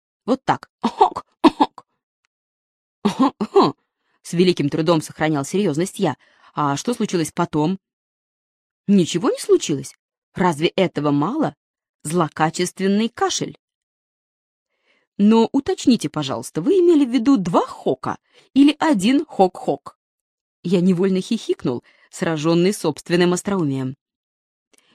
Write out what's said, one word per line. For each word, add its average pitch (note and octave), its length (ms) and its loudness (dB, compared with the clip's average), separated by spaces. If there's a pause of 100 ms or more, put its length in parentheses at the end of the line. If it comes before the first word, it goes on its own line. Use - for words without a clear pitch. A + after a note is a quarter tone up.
(240)
Вот - 200 -2
так. - 260 -4 (100)
Охок, - 460 -2 (160)
охок. - 440 2 (1160)
Охок, C4 360 0
охок». A3 380 2 (460)
С - 100 -14
великим F3 360 2
трудом D#3+ 340 0
сохранял D3+ 420 -4
серьезность F#3 540 -2
я. D#3+ 180 -2 (380)
«А C#3+ 220 -2
что A#3+ 180 -4
случилось F3+ 360 -2
потом?» F3 480 -2 (1080)
«Ничего G3 440 2
не C5 80 -2
случилось. F3+ 560 -2 (400)
Разве E3+ 340 0
этого D3+ 420 -2
мало? D#3 440 -2 (480)
Злокачественный F3+ 1080 -2
кашель». - 460 -4 (1600)
«Но A3 340 4
уточните, C#4 560 0
пожалуйста, C3+ 540 -6
вы E4+ 160 2
имели E4+ 260 4
в A#3 60 -2
виду B3+ 260 2
два G3+ 300 0
хока - 520 -6 (360)
или C#4+ 240 4
один C4+ 460 0
хок-хок?» - 720 -2 (680)
Я F3 160 0
невольно F#3 400 2
хихикнул, F#3 640 -4 (260)
сраженный E3+ 640 0
собственным F3 600 -2
остроумием. C#3+ 640 -4 (1000)